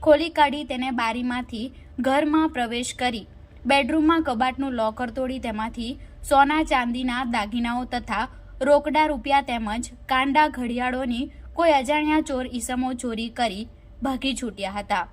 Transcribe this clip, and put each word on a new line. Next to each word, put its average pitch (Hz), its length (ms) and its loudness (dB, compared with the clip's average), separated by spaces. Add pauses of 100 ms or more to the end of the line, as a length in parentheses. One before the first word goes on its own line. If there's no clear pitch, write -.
ખોલી 311 280 6
કાઢી 294 400 2
તેને 254 240 -4
બારીમાંથી 240 680 -4 (360)
ઘરમાં 302 540 2
પ્રવેશ 240 420 -4
કરી 240 280 -2 (420)
બેડરૂમમાં 302 580 4
કબાટનું 254 560 -2
લોકર 220 300 -2
તોડી 254 320 -6
તેમાંથી 226 500 -6 (320)
સોના 285 460 4
ચાંદીના 247 500 0 (140)
દાગીનાઓ 240 560 -2
તથા 220 340 -4 (380)
રોકડા 285 440 4
રૂપિયા 277 460 2
તેમજ 226 400 -4 (140)
કાંડા 277 500 4
ઘડિયાળોની 247 720 -4 (240)
કોઈ 330 280 4
અજાણ્યા 302 500 2
ચોર 254 160 -2
ઈસમો 254 480 -4
ચોરી 233 420 -6
કરી 208 320 -4 (320)
ભાગી 262 380 -2
છૂટ્યા 202 400 -6
હતા. 196 320 -2